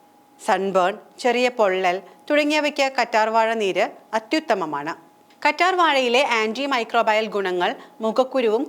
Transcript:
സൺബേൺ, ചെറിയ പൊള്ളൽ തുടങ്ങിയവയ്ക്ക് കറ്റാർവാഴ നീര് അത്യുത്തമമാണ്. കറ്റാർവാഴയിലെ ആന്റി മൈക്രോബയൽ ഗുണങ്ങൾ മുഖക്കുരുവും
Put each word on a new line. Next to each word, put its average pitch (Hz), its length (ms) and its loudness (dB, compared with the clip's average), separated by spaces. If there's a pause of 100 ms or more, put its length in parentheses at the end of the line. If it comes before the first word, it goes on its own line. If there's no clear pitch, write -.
(420)
സൺബേൺ, 190 520 0 (300)
ചെറിയ 247 240 2 (100)
പൊള്ളൽ 185 400 2 (320)
തുടങ്ങിയവയ്ക്ക് 294 580 0 (120)
കറ്റാർവാഴ 220 500 2 (140)
നീര് 190 240 0 (320)
അത്യുത്തമമാണ്. 170 720 -4 (520)
കറ്റാർവാഴയിലെ 302 760 2 (160)
ആന്റി 220 360 -2
മൈക്രോബയൽ 220 640 0
ഗുണങ്ങൾ 185 360 -2 (340)
മുഖക്കുരുവും 240 640 0